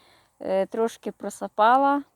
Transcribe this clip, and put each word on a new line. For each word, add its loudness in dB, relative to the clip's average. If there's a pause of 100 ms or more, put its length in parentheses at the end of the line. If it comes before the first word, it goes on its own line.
(400)
е, -2
трошки -4
просапала, 0 (140)